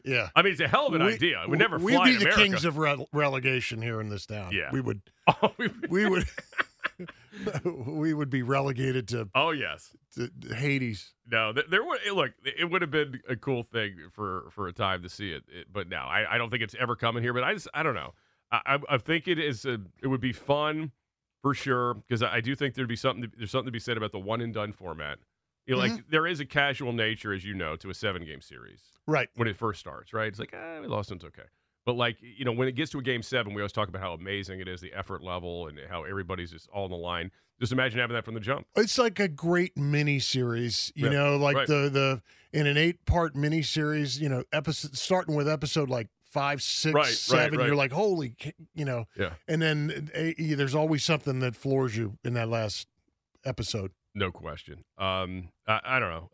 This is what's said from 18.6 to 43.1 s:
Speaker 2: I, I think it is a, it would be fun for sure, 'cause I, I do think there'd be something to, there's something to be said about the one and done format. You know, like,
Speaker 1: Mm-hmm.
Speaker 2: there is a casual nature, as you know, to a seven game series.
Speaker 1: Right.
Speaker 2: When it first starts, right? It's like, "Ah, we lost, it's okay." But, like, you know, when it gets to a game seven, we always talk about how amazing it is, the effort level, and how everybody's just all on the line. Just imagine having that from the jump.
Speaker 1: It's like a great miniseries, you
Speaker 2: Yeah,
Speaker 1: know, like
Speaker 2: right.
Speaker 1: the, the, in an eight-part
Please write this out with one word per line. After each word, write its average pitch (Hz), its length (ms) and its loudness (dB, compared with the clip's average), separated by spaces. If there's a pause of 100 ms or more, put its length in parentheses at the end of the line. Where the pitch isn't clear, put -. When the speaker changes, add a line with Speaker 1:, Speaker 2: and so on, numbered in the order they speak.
Speaker 2:
I, 139 140 2 (160)
I - 20 2
think 160 300 0
it 170 120 2
is 147 260 -2
a, 123 140 -2 (220)
it 135 60 -4
would 131 140 2
be 127 120 0
fun 151 580 0 (500)
for 139 120 2
sure, 123 420 0 (140)
'cause 117 140 2
I, 113 120 4
I 117 60 4
do 131 140 -2
think 135 200 -2
there'd 127 120 -2
be 117 80 -2
something 120 280 -2
to, 110 140 -12
there's 113 140 -8
something 127 160 0
to 127 40 -6
be 113 80 -6
said 117 180 -4
about 107 140 -4
the 104 80 -8
one 110 220 -2
and 117 120 -6
done 104 180 -4
format. 78 480 -10 (480)
You 131 80 0
know, 127 40 2
like, 127 140 4
Speaker 1:
Mm-hmm. 214 80 -8 (100)
Speaker 2:
there 160 160 4
is 170 120 -4
a 143 60 -6
casual 139 480 0
nature, 110 400 -2
as 92 100 -6
you 101 120 -8
know, 82 220 -4
to 95 120 -12
a 90 40 -8
seven 90 300 -4
game 76 180 -14
series. 58 400 -20 (260)
Speaker 1:
Right. 147 280 2
Speaker 2:
When 117 120 0
it 98 100 -2
first 107 220 -4
starts, - 340 -14
right? 110 140 0
It's 101 120 -6
like, 123 160 -10
"Ah, - 240 -12
we - 80 -12
lost, 107 240 -4
it's 85 140 -10
okay." - 180 -20 (440)
But, 123 100 2
like, 120 240 0
you 117 240 -12
know, 123 60 2
when 123 160 2
it 131 60 0
gets 151 180 -2
to 147 80 -4
a - 40 -4
game 123 200 0
seven, 110 300 -2
we 104 80 -4
always 101 100 -2
talk 104 180 -2
about 92 120 -8
how 92 120 -4
amazing 95 460 -6
it 92 80 -8
is, 90 140 -8
the 92 120 -14
effort 92 300 -8
level, 87 440 -6
and 73 120 -14 (100)
how 85 140 -6
everybody's 90 480 -6
just 80 180 -18
all 101 160 -6
on 92 60 -6
the 90 60 -6
line. 87 340 -4 (280)
Just 123 120 -2
imagine 127 280 2
having 120 160 0
that 113 100 -4
from 113 100 -10
the 113 40 -6
jump. 127 260 -4 (100)
Speaker 1:
It's 220 240 4
like 226 200 4
a 202 80 4
great 170 480 0
miniseries, 131 1200 0
you 143 100 0
Speaker 2:
Yeah, 139 80 6
Speaker 1:
know, 143 240 4
like 143 200 4
Speaker 2:
right. 135 100 2
Speaker 1:
the, 143 220 4
the, 135 320 2 (320)
in 151 140 2
an 143 100 4
eight-part 165 580 2